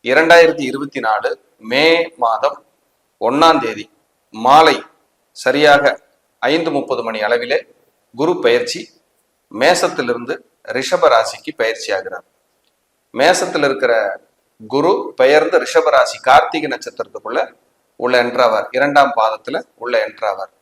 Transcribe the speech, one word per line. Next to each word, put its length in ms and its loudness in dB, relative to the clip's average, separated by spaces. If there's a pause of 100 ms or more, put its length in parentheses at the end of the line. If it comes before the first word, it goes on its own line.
இரண்டாயிரத்தி 560 4
இருபத்தி 400 -8
நாலு 300 -2 (280)
மே 260 -2 (320)
மாதம் 420 -2 (640)
ஒண்ணாம் 400 2
தேதி 240 -8 (500)
மாலை 420 4 (600)
சரியாக 480 2 (580)
ஐந்து 280 -2
முப்பது 320 -4
மணி 180 -8
அளவிலே 380 -2 (560)
குரு 280 -2
பெயர்ச்சி 380 0 (720)
மேசத்திலிருந்து 840 -2 (340)
ரிஷப 400 -2
ராசிக்கு 480 -2
பயிற்சி 360 -6
ஆகிறார். 340 -8 (880)
மேசத்தில் 480 0
இருக்கிற 300 0 (680)
குரு 560 -2
பெயர்ந்து 420 4
ரிஷப 320 0
ராசி 280 2
கார்த்திகை 520 2
நட்சத்திரத்துக்குள்ள 680 -10 (600)
உள்ள 180 -2
என்ட்ராவார், 520 0
இரண்டாம் 460 2
பாதத்துல 460 -4 (140)
உள்ள 220 -6
என்ட்ராவார். 520 -6 (100)